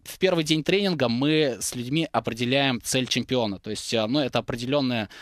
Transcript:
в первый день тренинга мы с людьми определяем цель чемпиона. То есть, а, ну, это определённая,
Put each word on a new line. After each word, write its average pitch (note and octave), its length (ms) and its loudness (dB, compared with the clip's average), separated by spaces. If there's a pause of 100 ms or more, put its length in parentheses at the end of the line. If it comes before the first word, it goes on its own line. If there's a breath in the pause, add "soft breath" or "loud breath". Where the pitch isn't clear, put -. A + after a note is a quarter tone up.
в - 140 -16
первый F3+ 260 2
день D#3 200 0
тренинга F3 460 2
мы C#3 500 2
с - 140 -6
людьми C3 380 -2
определяем B2 720 0
цель B2+ 260 0
чемпиона. A2+ 500 -2
То - 120 -12
есть, - 240 -6
а, A2 140 2
ну, C#3+ 120 0
это B2+ 200 -2
определённая, B2 720 -2 (120)